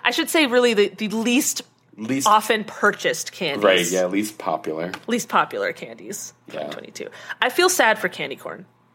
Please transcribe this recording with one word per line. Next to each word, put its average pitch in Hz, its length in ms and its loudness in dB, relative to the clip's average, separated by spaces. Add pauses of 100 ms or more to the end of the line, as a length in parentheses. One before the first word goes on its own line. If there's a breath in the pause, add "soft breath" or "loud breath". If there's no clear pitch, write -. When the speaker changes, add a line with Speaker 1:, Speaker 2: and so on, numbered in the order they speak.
Speaker 1:
I 240 80 2
should 294 180 -2
say 320 160 4
really 240 300 4
the, 202 140 4
the 208 200 -6
least 226 540 0 (320)
Speaker 2:
Least - 320 -2
Speaker 1:
often 214 360 4
purchased - 680 -2
candies. 143 320 -4
Speaker 2:
Right, 90 280 6
yeah, 92 140 2
least 101 320 -2
popular. 82 540 -4 (160)
Speaker 1:
Least 233 200 -2
popular 117 460 -2
candies, - 640 -14 (140)
Speaker 2:
Yeah. 78 100 -10
Speaker 1:
twenty 73 140 -8
twenty-two. - 340 -14 (340 loud breath)
I 247 80 2
feel 349 180 2
sad 226 300 4
for 185 120 -4
candy 139 260 -8
corn. - 320 -14 (280)